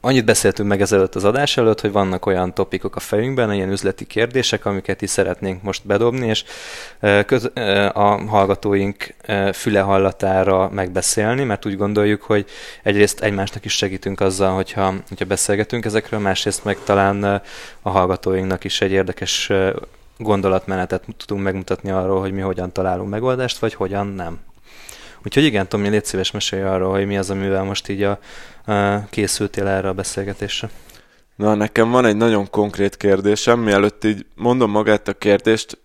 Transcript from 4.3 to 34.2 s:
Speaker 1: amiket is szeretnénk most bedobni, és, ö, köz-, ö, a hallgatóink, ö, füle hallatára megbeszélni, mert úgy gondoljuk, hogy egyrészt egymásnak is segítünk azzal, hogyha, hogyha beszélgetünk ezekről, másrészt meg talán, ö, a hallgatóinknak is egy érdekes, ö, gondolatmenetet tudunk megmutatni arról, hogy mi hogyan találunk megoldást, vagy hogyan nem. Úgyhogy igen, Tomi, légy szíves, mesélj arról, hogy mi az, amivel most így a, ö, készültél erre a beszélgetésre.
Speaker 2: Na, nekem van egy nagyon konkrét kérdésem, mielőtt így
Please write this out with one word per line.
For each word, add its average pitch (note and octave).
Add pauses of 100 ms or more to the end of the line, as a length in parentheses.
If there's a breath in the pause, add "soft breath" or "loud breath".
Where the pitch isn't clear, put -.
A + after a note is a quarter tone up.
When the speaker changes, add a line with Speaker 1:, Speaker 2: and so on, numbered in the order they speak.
Speaker 1:
amiket G2
is G2
szeretnénk F#2
most G2
bedobni, A#2
és, A2 (560 loud breath)
ö, G2+
köz-, B2
ö, G2+
a G2+
hallgatóink, G2 (120)
ö, G2
füle G2+
hallatára F#2+
megbeszélni, G2+
mert G#2+
úgy G2+
gondoljuk, G#2
hogy G#2 (360 loud breath)
egyrészt G2+
egymásnak G2
is G#2+
segítünk F#2+
azzal, F#2+
hogyha, F#2+ (140)
hogyha F#2+
beszélgetünk G#2
ezekről, G#2+
másrészt G2
meg G2
talán, G2
ö, G2+ (480 loud breath)
a F#2+
hallgatóinknak F#2+
is -
egy F#2+
érdekes, F#2+
ö, F#2+ (480)
gondolatmenetet F#2+ (120)
tudunk G2
megmutatni F#2+
arról, F#2+
hogy F#2+
mi G2
hogyan F#2
találunk F#2
megoldást, B2
vagy A2
hogyan G2+
nem. F2+ (880 loud breath)
Úgyhogy C#3+
igen, G#2
Tomi, G2+
légy G#2
szíves, F#2+
mesélj G2
arról, F#2+
hogy G2
mi G2+
az, G2
amivel G2
most G2
így G2+
a, G2+ (480 loud breath)
ö, G2+ (140)
készültél G2+
erre F#2+
a F#2+
beszélgetésre. G2 (680 soft breath)
Speaker 2:
Na, G#2
nekem A2
van B2
egy G#2+
nagyon G#2+
konkrét G2+
kérdésem, G#2
mielőtt G#2
így G#2+